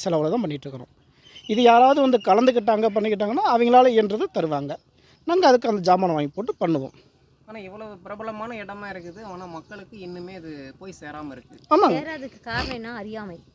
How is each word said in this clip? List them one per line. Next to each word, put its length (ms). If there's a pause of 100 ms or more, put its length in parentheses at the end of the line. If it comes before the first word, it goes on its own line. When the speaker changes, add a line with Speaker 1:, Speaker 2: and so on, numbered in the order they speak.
Speaker 1:
செலவுல 240
தான் 160
பண்ணிட்டு 240
இருக்கிறோம். 180 (600)
இது 140
யாராவது 400
வந்து 160
கலந்துக்கிட்டாங்க, 760
பண்ணிக்கிட்டாங்கன்னா 580
அவங்களால 340
இயன்றது 460
தருவாங்க. 420 (500)
நாங்க 220
அதுக்கு 220
அந்த 240
ஜாமானை 200
வாங்கி 140
போட்டு 320
பண்ணுவோம். 320 (540)
Speaker 2:
ஆனா 120
இவ்வளவு 400
பிரபலமான 580
இடமா 360
இருக்குது, 300
ஆனா 240
மக்களுக்கு 520
இன்னுமே 380
அது 440
போய் 200
சேராம 320
இருக்கு. 260 (120)
Speaker 1:
ஆமாங்க. 220
Speaker 3:
சேராததுக்கு 500
காரணம் 320
என்ன? 200
அறியாமை. 460 (160)